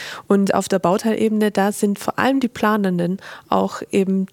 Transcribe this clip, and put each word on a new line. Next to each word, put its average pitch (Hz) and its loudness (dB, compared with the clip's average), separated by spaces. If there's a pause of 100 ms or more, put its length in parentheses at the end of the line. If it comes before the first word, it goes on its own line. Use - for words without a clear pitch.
(280)
Und 196 2
auf 196 0
der 190 0
Bauteilebene, 214 0
da 202 2
sind 202 -2
vor - -4
allem 262 2
die 240 0
Planenden 190 0 (280)
auch 196 -2
eben 190 0